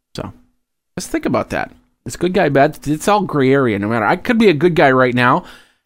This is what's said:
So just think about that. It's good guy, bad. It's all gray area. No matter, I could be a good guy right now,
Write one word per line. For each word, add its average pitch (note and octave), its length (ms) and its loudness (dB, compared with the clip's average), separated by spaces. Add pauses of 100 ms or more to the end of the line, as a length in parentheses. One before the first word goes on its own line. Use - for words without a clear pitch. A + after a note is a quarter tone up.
(160)
So G2+ 160 -12 (680)
just - 120 -12
think D#4+ 160 -6
about A2 240 -4
that. - 220 -6 (340)
It's - 120 -12
good F3+ 160 -4
guy, F#3+ 160 2
bad. C#3+ 360 2
It's D3+ 220 -4
all G#3 160 2
gray C3+ 280 0
area. B2 280 2
No G2+ 80 -4
matter, A2+ 180 -2
I D#3 120 0
could A#3 200 -2
be A3 120 4
a E3+ 40 4
good D#3+ 220 0
guy D3 160 4
right B2+ 240 2
now, B2+ 300 2 (400)